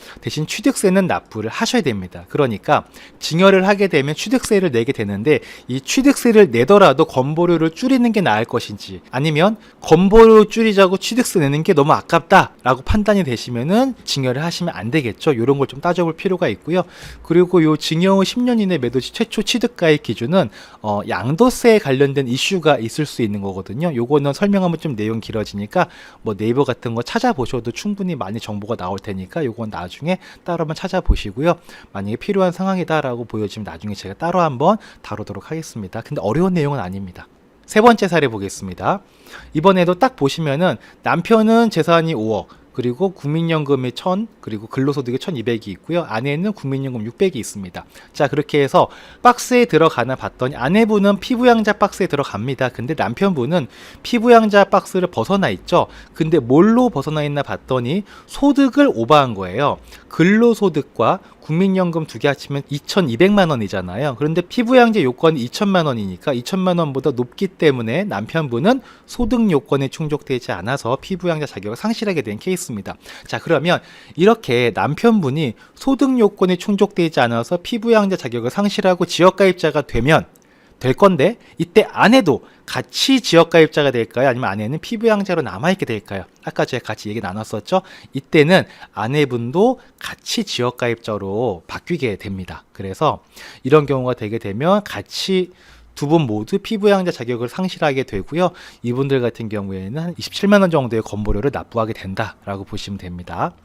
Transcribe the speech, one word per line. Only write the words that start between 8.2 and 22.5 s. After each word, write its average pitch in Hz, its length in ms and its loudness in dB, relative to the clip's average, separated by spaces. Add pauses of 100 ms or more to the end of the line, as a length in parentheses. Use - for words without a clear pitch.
나을 113 240 2
것인지 101 560 -8 (100)
아니면 156 460 0 (240)
건보료 214 640 8
줄이자고 196 540 2
취득세 226 420 -2
내는 143 240 0
게 202 100 2
너무 143 180 4
아깝다라고 131 920 2
판단이 208 420 2
되시면은 143 720 -2 (100)
증여를 131 400 -2
하시면 170 280 -4
안 110 200 -8
되겠죠. 143 420 0
요런 123 240 2
걸 135 80 0
좀 135 140 -10
따져볼 175 340 0
필요가 180 340 -2
있고요. 160 340 -4 (420)
그리고 175 400 4
요 156 120 2
증여 165 280 -2
후 190 180 4
십 214 180 -2
년 247 180 2
이내 185 180 0
매도 123 240 -2
시 - 140 -8
최초 226 280 -2
취득가액 170 600 0
기준은 151 480 -2 (320)
어, 104 260 -2
양도세에 202 680 2
관련된 139 500 0
이슈가 147 500 0